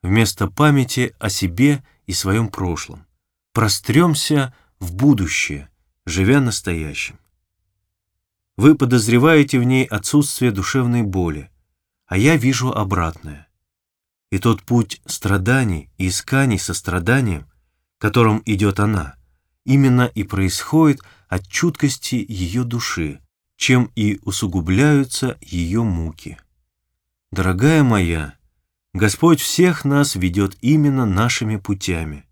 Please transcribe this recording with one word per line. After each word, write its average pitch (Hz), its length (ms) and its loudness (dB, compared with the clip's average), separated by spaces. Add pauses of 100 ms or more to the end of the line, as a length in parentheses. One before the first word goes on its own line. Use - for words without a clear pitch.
вместо 101 440 0
памяти 131 720 0
о 107 100 -4
себе 117 560 0 (220)
и 95 60 -8
своем 101 360 -2
прошлом. - 560 -8 (480)
Простремся 139 1000 0 (240)
в 90 160 -10
будущее, 92 720 0 (380)
живя 95 340 2
настоящим. 85 760 -6 (1400)
Вы 147 200 8
подозреваете 127 840 4
в 120 60 2
ней 131 200 2
отсутствие 123 680 -2
душевной 120 500 -2
боли, 87 480 -4 (560)
а 92 100 -4
я 143 200 4
вижу 127 340 0
обратное. 82 760 -6 (840)
И 95 80 -2
тот 110 240 0
путь - 420 -2
страданий 101 920 -2
и 92 100 -2
исканий 131 500 0
состраданием, 90 920 -2 (480)
которым 110 480 2
идет 101 320 0
она, 101 380 -2 (480)
именно 127 500 4
и 107 80 -4
происходит 135 760 0 (280)
от 95 200 -6
чуткости 139 800 -4
ее 95 360 -4
души, 90 560 -6 (360)
чем 127 380 2
и 104 280 -2
усугубляются 113 1160 0
ее 87 420 -4
муки. 82 560 -6 (920)
Дорогая 101 500 2
моя, 85 520 0 (580)
Господь 107 480 2
всех - 440 0
нас 143 300 0
ведет 95 460 -2
именно 139 460 2
нашими 110 500 -2
путями. 85 760 -6